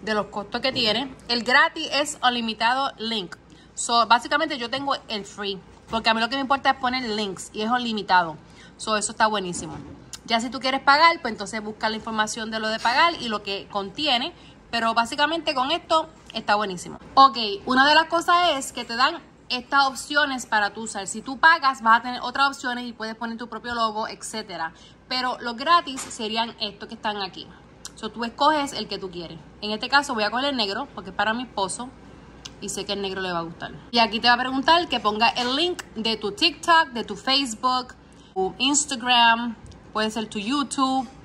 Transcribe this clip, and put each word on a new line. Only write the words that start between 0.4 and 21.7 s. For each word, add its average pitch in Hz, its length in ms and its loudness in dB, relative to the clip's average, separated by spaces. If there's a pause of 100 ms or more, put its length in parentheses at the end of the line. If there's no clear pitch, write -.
que 262 120 0
tiene. 247 440 0 (120)
El 240 160 -2
gratis 302 480 4
es 294 260 -2 (100)
unlimitado 240 720 0
link. 214 380 -6 (400)
So, 233 320 2
básicamente 294 500 2
yo 233 140 -6
tengo 269 240 -2 (120)
el 208 160 -6
free, 196 380 -8 (260)
porque 226 220 0
a 220 60 4
mí 226 40 -2
lo 226 100 0
que 262 60 -4
me 277 60 -2
importa 269 300 2
es 262 60 2
poner 254 260 -2
links 208 500 -4
y 214 80 -6
es 214 80 -2
ilimitado. 190 680 2 (400)
So, 214 200 -2
eso 208 140 -2
está 220 160 2
buenísimo. 180 500 -4 (480)
Ya 226 140 0
si 247 100 -4
tú 269 100 -8
quieres 262 220 -2
pagar, 330 400 6
pues 233 100 -4
entonces 214 320 -8
busca 214 260 -4
la 220 60 -2
información 220 540 -4
de 220 100 -4
lo 220 100 -2
de 220 100 -4
pagar 302 420 2
y 240 80 -6
lo 208 140 -4
que 196 260 -8
contiene. 254 640 -2 (380)
Pero 226 240 0
básicamente 294 580 0
con 254 160 0
esto 320 400 0 (240)
está 220 220 0
buenísimo. 185 420 -4 (160)
Ok, 262 240 8 (300)
una 254 200 6
de 302 60 6
las 320 120 8
cosas 339 520 4
es - 160 -8
que 247 100 -8
te 233 120 -8
dan 294 260 2 (280)
estas 254 360 2
opciones 269 640 0
para 208 260 2
tú 220 80 -10
usar. 214 240 -8
Si 214 160 -8
tú 262 160 -10
pagas, 277 460 6